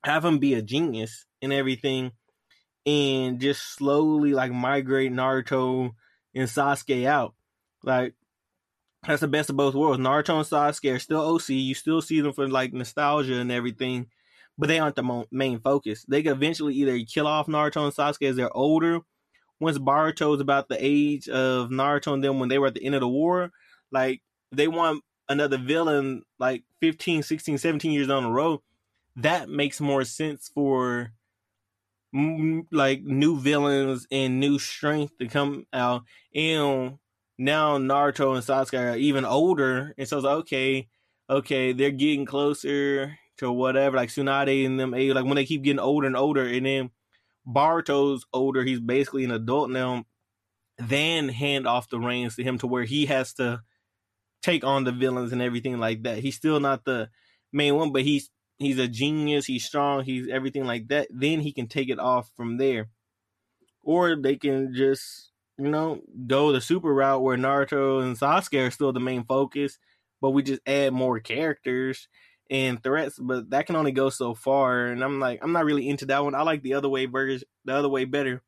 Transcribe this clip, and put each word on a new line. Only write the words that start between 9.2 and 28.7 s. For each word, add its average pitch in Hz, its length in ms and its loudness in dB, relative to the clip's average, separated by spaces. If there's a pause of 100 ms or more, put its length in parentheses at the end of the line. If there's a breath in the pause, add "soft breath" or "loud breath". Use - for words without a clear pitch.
the 151 80 0
best 147 220 0
of 139 60 -2
both 139 180 2
worlds. 139 260 2
Naruto 147 360 2
and 151 100 0
Sasuke 147 480 0
are 123 40 -2
still 156 220 -2
O 160 160 2
C. 135 220 -2
You 131 160 -2
still 160 260 0
see 156 220 0
them 143 100 0
for, 139 160 -2
like, 131 240 0
nostalgia 131 680 -2
and 123 140 -2
everything, 123 540 -4 (500 soft breath)
but 147 120 -2
they 160 100 2
aren't 151 180 0
the 127 60 -4
mo-, 123 280 -4
main 131 300 -2
focus. 135 480 -2
They 143 140 2
could 156 100 0
eventually 147 420 -2
either 131 260 2
kill 151 260 -2
off 151 200 0
Naruto 151 380 0
and 143 100 -2
Sasuke 147 340 0
as 127 80 0
they're 123 200 -2
older, 160 440 2 (600)
once 156 180 0
Boruto 151 560 2
is 139 60 0
about 139 280 0
the 131 120 -4
age 147 480 2
of 127 400 0
Naruto 139 440 0
and 139 120 0
them 135 160 0
when 127 80 0
they 135 100 2
were 139 80 2
at 120 80 0
the - 100 -8
end 139 100 0
of 135 80 2
the 123 60 0
war. 175 420 0 (400 soft breath)
Like, 131 320 0 (280)
they 147 180 2
want 160 360 0 (240)
another 139 300 2
villain, 139 640 0 (160)
like, 127 260 -2 (160)
fifteen, 160 420 0
sixteen, 151 360 -4
seventeen 156 340 0
years 143 160 2
down 135 140 2
the 117 80 -2
road. 147 300 0 (560)